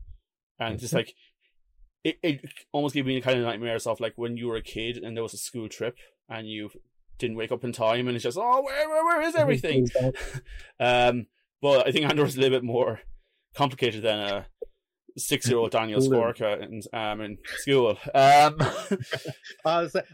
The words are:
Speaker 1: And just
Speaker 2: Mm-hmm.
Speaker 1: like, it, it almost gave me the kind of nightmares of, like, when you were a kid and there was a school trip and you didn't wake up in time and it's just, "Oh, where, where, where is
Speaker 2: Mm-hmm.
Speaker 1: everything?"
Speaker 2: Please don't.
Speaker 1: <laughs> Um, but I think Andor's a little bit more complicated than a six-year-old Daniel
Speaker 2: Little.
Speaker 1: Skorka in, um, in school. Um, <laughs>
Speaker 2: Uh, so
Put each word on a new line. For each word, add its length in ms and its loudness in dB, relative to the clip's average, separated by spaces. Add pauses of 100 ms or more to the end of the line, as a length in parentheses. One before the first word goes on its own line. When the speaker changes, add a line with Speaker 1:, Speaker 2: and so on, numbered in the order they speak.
(580)
Speaker 1:
And 200 -4
just 140 -10
Speaker 2:
Mm-hmm. 60 0
Speaker 1:
like, 160 -4 (880)
it, 200 -4
it 180 -2 (320)
almost 220 -2
gave 120 -2
me 100 0
the 40 -4
kind 180 2
of 60 0
nightmares 420 -4
of, 140 -2
like, 160 -4
when 200 -6
you 120 -8
were 80 -4
a 60 -6
kid 360 -8
and 180 -10
there 60 -4
was 120 -8
a 40 -12
school 300 -10
trip 280 -8 (320)
and 200 -12
you 220 -10 (480)
didn't 180 -4
wake 160 -6
up 120 -4
in 80 -4
time 360 0
and 80 -2
it's 80 -6
just, 160 -4
"Oh, 220 2
where, 260 -2
where, 160 2
where 180 2
is 120 0
Speaker 2:
Mm-hmm. 80 4
Speaker 1:
everything?" 460 2
Speaker 2:
Please 120 -4
don't. 160 0 (600)
Speaker 1:
<laughs> 20 -12
Um, 460 2 (360)
but 240 6
I 60 2
think 160 0
Andor's 280 2
a 40 -2
little 180 4
bit 60 -4
more 360 0 (560)
complicated 460 0
than 180 0
a 260 -4 (720)
six-year-old 540 0
Daniel 260 0
Speaker 2:
Little. 240 4
Speaker 1:
Skorka 400 -2
in, 180 -12 (120)
um, 300 -6
in 160 -10 (180)
school. 400 4 (180)
Um, 460 8
<laughs> 1040 -6
Speaker 2:
Uh, 240 2
so 120 -4 (140)